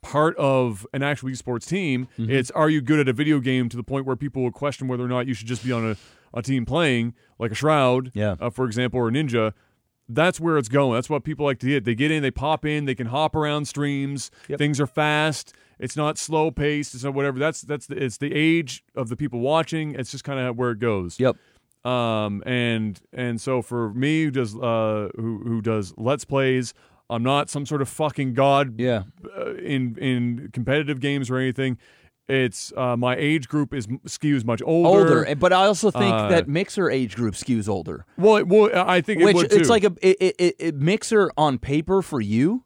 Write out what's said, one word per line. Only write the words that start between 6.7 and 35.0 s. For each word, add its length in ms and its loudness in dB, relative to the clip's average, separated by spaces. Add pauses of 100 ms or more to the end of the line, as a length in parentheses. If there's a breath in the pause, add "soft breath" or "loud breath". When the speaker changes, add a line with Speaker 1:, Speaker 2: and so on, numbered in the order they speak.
Speaker 1:
like 140 -4
a 20 -8
Shroud, 600 2
Speaker 2:
Yeah. 260 0
Speaker 1:
uh, 100 -4
for 160 -4
example, 320 -2
or 120 0
Ninja. 420 0 (560)
That's 320 0
where 180 0
it's 100 -2
going. 260 2
That's 140 -2
what 140 -2
people 240 -4
like 140 -2
to 60 -4
get. 180 0
They 100 0
get 160 0
in, 140 0
they 80 0
pop 320 -2
in, 220 -2
they 100 -2
can 100 -6
hop 300 -2
around 300 -2
streams. 680 -4 (160 soft breath)
Speaker 2:
Yep. 100 -8
Speaker 1:
Things 220 2
are 80 2
fast. 680 -2 (240 soft breath)
It's 180 -8
not 220 -2
slow 320 0
paced. 440 -2
It's 100 -12
not 100 -4
whatever. 240 -2
That's, 240 -2
that's 240 -8
the, 160 -6
it's 140 -4
the 180 -4
age 480 0 (140)
of 120 -4
the 80 -6
people 220 -4
watching. 560 -2
It's 160 -8
just 140 -12
kinda 280 -4
where 200 -2
it 80 -6
goes. 400 -2
Speaker 2:
Yep. 160 2 (480 soft breath)
Speaker 1:
Um, 640 -2
and, 540 -2 (120)
and 280 -4
so 220 -2
for 300 -4
me, 320 0
who 60 0
does, 260 -2
uh, 600 0
who, 280 -6
who 160 -2
does 360 -2
Let's 280 -2
Plays, 500 0 (360 soft breath)
I'm 140 -2
not 260 2
some 160 -6
sort 160 -2
of 60 -4
fucking 460 -4
god, 440 4
Speaker 2:
Yeah. 260 0 (320)
Speaker 1:
uh, 200 -6
in, 420 -2
in 540 -2
competitive 480 -2
games 300 -2
or 80 0
anything. 400 -2 (500 soft breath)
It's, 480 -2
uh, 200 0
my 200 0
age 320 -2
group 260 -2
is, 140 -6 (180)
skews 380 -2
much 200 -2
older. 240 4
Speaker 2:
Older, 360 6